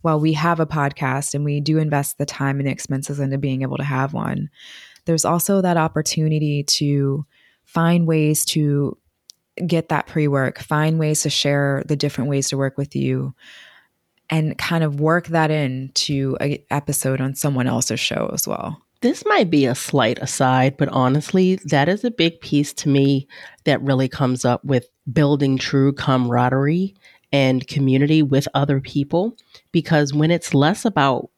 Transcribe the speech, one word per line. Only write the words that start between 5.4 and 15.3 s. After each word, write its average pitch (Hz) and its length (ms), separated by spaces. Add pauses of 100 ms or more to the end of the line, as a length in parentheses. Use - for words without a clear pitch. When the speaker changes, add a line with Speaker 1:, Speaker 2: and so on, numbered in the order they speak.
Speaker 1:
that 180 160
opportunity 156 880
to 143 600 (380)
find 170 420
ways 156 400
to 143 500 (720)
get 165 220
that - 180
pre-work, 139 520
find 156 400
ways 156 240
to 151 80
share 139 560
the 147 100
different 139 340
ways 139 180
to 139 80
work 135 220
with 143 180
you, 131 380 (960)
and 156 260
kind 165 260
of 143 180
work 165 280
that 160 220